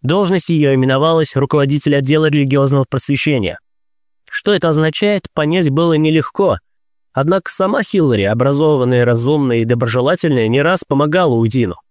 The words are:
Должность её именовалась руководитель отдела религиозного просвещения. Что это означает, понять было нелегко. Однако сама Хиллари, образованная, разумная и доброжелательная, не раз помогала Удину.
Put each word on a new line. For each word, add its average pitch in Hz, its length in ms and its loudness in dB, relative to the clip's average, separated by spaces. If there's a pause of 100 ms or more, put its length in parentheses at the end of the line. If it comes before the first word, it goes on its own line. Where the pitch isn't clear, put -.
Должность 180 460 0
её 147 260 2
именовалась 135 600 0
руководитель 143 640 0
отдела 151 300 2
религиозного 139 600 2
просвещения. 131 720 -2 (720)
Что - 240 -2
это 170 160 0
означает, 160 540 0 (100)
понять 160 360 0
было 165 240 0
нелегко. 156 680 0 (520)
Однако 170 400 -2
сама 196 320 -2
Хиллари, 135 400 0
образованная, 127 800 0
разумная 120 540 0
и 117 80 0
доброжелательная, 123 800 0
не 123 140 0
раз 175 260 -2
помогала 151 460 0
Удину. 117 420 0 (160)